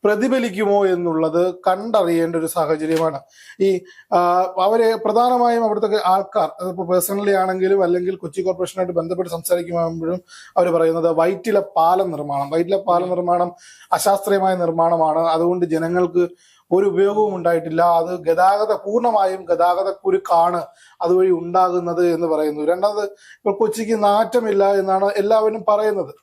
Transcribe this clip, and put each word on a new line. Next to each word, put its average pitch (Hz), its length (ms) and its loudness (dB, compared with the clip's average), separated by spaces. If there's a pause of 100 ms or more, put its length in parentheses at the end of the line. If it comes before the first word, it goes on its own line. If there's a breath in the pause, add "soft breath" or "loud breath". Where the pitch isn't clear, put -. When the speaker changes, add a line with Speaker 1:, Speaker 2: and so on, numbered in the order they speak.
Speaker 1:
പ്രതിഫലിക്കുമോ 208 800 0
എന്നുള്ളത് 175 680 0
കണ്ടറിയേണ്ട 180 840 0
ഒരു 160 100 -2
സാഹചര്യമാണ്. 156 760 -2 (400 loud breath)
ഈ, 190 200 0 (320 loud breath)
ആ, 185 60 2 (440)
അവരെ 226 340 2
പ്രധാനമായും 233 680 0
അവിടുത്തെ 214 400 -2
ആൾക്കാർ, 185 460 0 (100)
അതിപ്പോ 180 240 -8
പേഴ്സണലി 196 480 0
ആണെങ്കിലും 185 500 0
അല്ലെങ്കിൽ 180 320 0
കൊച്ചി 175 260 -10
കോർപ്പറേഷനുമായിട്ട് 185 520 -4
ബന്ധപ്പെട്ട് 170 380 -4
സംസാരിക്കുമ്പോഴും 170 920 -4 (340 loud breath)
അവര് 180 140 2
പറയുന്നത് 165 420 2
വൈറ്റില 185 460 0
പാലം 185 520 2
നിർമ്മാണം, 143 400 -6
വൈറ്റില 170 260 0
പാലം 175 280 0
Speaker 2:
ഉം. 180 60 -6
Speaker 1:
നിർമ്മാണം 175 420 0 (400 loud breath)
അശാസ്ത്രീയമായ 196 600 0
നിർമ്മാണമാണ്, 165 640 0
അതുകൊണ്ട് 170 480 0
ജനങ്ങൾക്ക് 170 640 0 (440 soft breath)
ഒരു 196 140 4
ഉപയോഗവും 202 500 0
ഉണ്ടായിട്ടില്ല, 165 460 0
അത് 170 360 2
ഗതാഗത, 190 540 2
പൂർണ്ണമായും 202 720 -2
ഗതാഗത 175 460 0
കുരുക്കാണ് 180 720 0 (400 soft breath)
അതുവഴി 185 280 2
ഉണ്ടാകുന്നത് 175 840 0
എന്ന് 170 120 -2
പറയുന്നു. 151 380 -2
രണ്ടാമത്, 202 400 0
ഇപ്പോൾ - 500 -8
കൊച്ചിക്ക് 220 500 -2
നാറ്റമില്ല 202 680 2
എന്നാണ് 190 420 0
എല്ലാവരും 214 520 0
പറയുന്നത്. 208 540 0